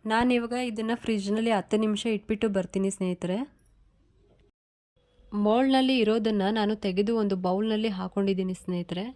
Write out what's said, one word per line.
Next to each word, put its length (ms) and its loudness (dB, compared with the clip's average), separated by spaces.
ನಾನಿವಾಗ 600 0
ಇದನ್ನ 320 -4
ಫ್ರಿಜ್‌ನಲ್ಲಿ 580 0
ಹತ್ತು 240 0
ನಿಮಿಷ 300 0
ಇಟ್ಬಿಟ್ಟು 400 -2
ಬರ್ತೀನಿ 420 -2
ಸ್ನೇಹಿತರೆ. 480 -4
ಮೋಲ್ಡ್‌ನಲ್ಲಿ 640 4
ಇರೋದನ್ನ 520 2
ನಾನು 260 0
ತೆಗೆದು 400 0
ಒಂದು 200 2
ಬೌಲ್‌ನಲ್ಲಿ 540 0
ಹಾಕೊಂಡಿದ್ದೀನಿ 640 -2
ಸ್ನೇಹಿತರೆ. 500 -6